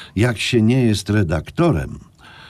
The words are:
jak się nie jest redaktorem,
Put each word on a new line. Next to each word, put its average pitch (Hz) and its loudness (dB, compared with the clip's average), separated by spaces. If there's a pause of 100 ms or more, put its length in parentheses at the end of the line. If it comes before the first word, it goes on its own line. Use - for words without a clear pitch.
(160)
jak 113 0
się - 0
nie 123 4
jest 107 0
redaktorem, 87 -2 (500)